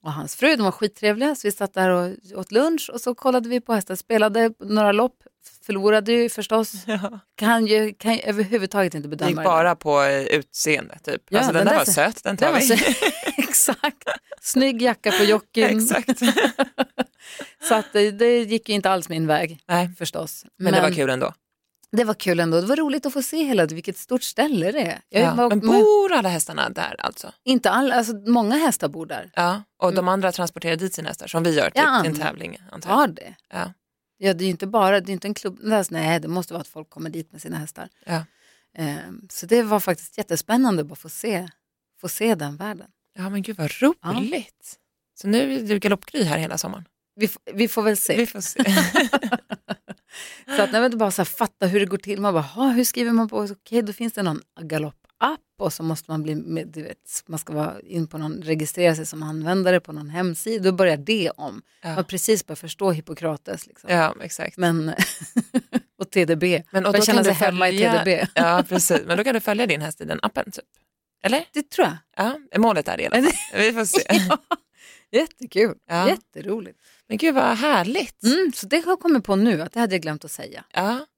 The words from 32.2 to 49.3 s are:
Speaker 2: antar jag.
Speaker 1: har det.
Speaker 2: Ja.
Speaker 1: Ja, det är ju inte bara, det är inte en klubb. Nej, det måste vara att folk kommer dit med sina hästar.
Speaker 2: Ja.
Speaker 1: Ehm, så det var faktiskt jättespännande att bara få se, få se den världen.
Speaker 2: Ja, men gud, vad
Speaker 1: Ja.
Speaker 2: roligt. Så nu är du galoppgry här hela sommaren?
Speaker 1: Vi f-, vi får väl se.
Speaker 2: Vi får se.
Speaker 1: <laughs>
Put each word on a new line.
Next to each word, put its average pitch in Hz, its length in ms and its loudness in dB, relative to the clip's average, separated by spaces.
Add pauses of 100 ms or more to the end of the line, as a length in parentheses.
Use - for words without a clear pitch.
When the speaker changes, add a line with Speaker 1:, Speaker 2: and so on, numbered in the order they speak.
Speaker 2:
antar 170 180 -10
jag. 208 60 4
Speaker 1:
har 285 120 4
det. 170 260 -12 (180)
Speaker 2:
Ja. 180 200 -8 (460)
Speaker 1:
Ja, 190 160 2
det 170 100 -4
är - 20 0
ju 190 40 0
inte 180 160 -4
bara, 196 340 2
det 180 100 -10
är 196 40 -4
inte 185 140 -8
en - 60 -6
klubb. - 240 -10 (320)
Nej, 160 300 0
det 156 80 -10
måste 170 260 -6
vara 175 60 -8
att - 80 -14
folk 156 220 -18
kommer 160 200 -12
dit 160 220 -12
med 151 100 -20
sina 165 160 -10
hästar. 156 300 -14 (180)
Speaker 2:
Ja. 160 180 -6 (540)
Speaker 1:
Ehm, 160 520 -10
så - 160 -12
det 233 160 4
var 214 180 2
faktiskt - 380 -6
jättespännande 208 640 0
att 147 60 -6
bara 147 80 -16
få - 120 -20
se, 185 400 -6 (520)
få 180 80 -10
se 220 260 0
den 147 220 -6
världen. 196 300 -10 (320)
Speaker 2:
Ja, 190 120 -6
men 196 120 -4
gud, 214 140 -8
vad 151 240 -2
Speaker 1:
Ja. 285 120 6 (100)
Speaker 2:
roligt. 226 760 -6 (440)
Så 196 80 -4
nu 269 260 2
är 254 80 -4
du 208 160 0
galoppgry 202 460 -2
här 151 140 0
hela 160 200 -4
sommaren? 180 260 -8 (340)
Speaker 1:
Vi 214 80 2
f-, - 120 -4 (160)
vi 208 140 2
får 220 140 -2
väl 208 140 2
se. - 200 -2
Speaker 2:
Vi 233 100 2
får 208 140 -10
se. - 240 -2
Speaker 1:
<laughs> 196 100 4 (1800)